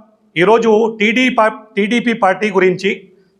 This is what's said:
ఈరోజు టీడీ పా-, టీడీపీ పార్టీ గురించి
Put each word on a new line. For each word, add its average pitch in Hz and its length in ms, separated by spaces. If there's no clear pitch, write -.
ఈరోజు 220 640
టీడీ 233 300
పా-, - 480
టీడీపీ 226 360
పార్టీ 202 380
గురించి 185 580